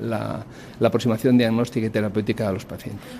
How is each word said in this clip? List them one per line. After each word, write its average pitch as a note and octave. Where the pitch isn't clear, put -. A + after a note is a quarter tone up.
la, A2
la A#2
aproximación A#2+
diagnóstica A#2
y -
terapéutica G#2+
a -
los F#2
pacientes. -